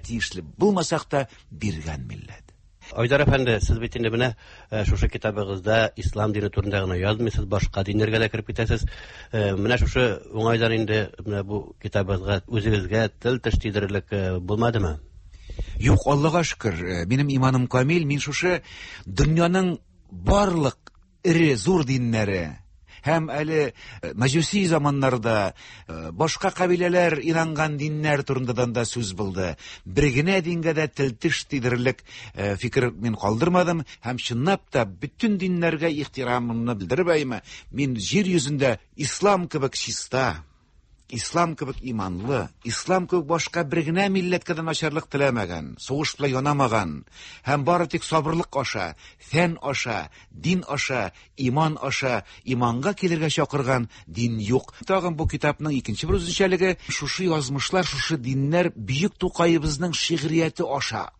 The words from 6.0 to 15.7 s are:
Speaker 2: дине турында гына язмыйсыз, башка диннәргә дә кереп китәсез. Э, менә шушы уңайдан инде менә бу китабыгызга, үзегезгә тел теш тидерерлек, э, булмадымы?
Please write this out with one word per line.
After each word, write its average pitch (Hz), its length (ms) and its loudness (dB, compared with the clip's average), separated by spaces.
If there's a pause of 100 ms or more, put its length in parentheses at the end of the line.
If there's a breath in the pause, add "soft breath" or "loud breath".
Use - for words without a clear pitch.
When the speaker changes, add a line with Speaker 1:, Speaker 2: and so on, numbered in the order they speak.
Speaker 2:
дине 104 180 0
турында 98 320 0
гына 95 160 -2
язмыйсыз, 107 480 0
башка 101 400 0
диннәргә 107 320 2
дә 110 120 2
кереп 110 180 -6
китәсез. 113 360 0 (460 loud breath)
Э, 104 240 0
менә 107 240 2
шушы 120 440 2 (100)
уңайдан 113 420 2
инде 107 440 0
менә 101 260 -4
бу 101 380 -8
китабыгызга, 95 680 0
үзегезгә 107 640 2 (120)
тел 123 160 0
теш 113 220 2
тидерерлек, 101 500 -2
э, 92 280 0
булмадымы? 104 600 0 (800 loud breath)